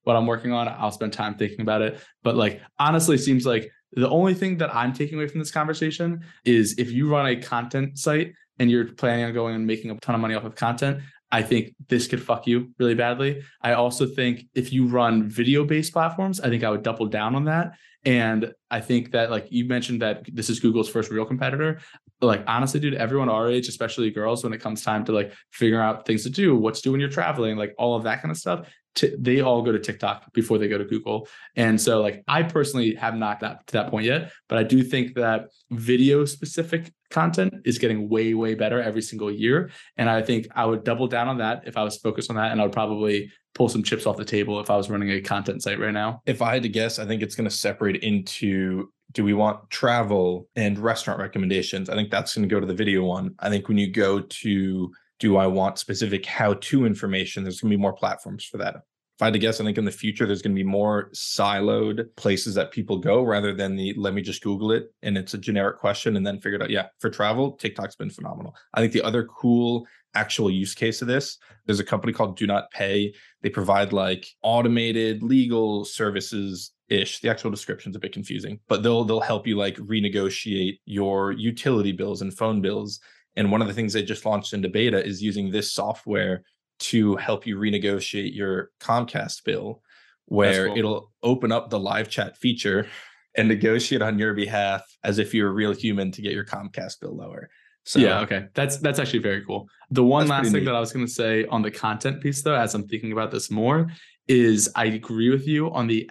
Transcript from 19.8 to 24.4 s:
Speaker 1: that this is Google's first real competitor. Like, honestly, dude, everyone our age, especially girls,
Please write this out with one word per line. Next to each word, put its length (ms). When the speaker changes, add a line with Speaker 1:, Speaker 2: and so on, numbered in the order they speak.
Speaker 1:
that 200
this 180
is 100
Google's 280
first 220
real 140
competitor. 560
Like, 260
honestly, 340
dude, 140
everyone 360
our 180
age, 200
especially 420
girls, 340